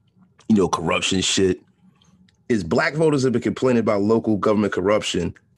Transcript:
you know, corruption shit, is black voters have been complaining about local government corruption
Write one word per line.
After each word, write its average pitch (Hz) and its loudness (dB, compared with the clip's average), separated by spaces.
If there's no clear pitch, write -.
you 110 4
know, 90 4
corruption 90 -2
shit, 92 0
is 110 0
black 143 -2
voters 151 0
have 127 0
been 117 -2
complaining 117 0
about 104 0
local 110 0
government 104 0
corruption 95 -2